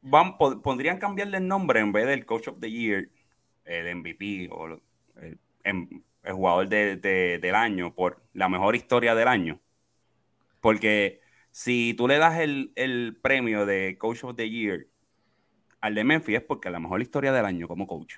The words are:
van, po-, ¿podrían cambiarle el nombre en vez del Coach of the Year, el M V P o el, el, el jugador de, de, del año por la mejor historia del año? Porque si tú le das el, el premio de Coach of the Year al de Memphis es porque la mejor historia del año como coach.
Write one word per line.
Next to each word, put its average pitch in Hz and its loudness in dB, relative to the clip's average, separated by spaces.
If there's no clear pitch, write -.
van, 143 6
po-, 135 2
¿podrían 139 -2
cambiarle 202 -4
el 185 -2
nombre 185 2
en 107 2
vez 107 2
del 135 -2
Coach - -4
of - -14
the 113 -10
Year, 110 -2
el 85 -8
M 87 -8
V 82 -12
P 98 -8
o 80 -12
el, - -20
el, 92 -2
el 98 -6
jugador 92 2
de, 104 2
de, 90 0
del 90 0
año 101 0
por 90 -2
la 95 0
mejor 95 2
historia 117 2
del 113 4
año? 90 0
Porque 107 2
si 120 0
tú 120 0
le 139 4
das 160 4
el, 143 -2
el 120 -4
premio 120 2
de 95 -2
Coach 117 -4
of 123 -10
the 113 -6
Year 104 -4
al 107 -2
de 110 0
Memphis 147 2
es 120 0
porque - -8
la 87 -6
mejor 85 -4
historia 135 -2
del 120 2
año 87 -4
como 87 -8
coach. - -12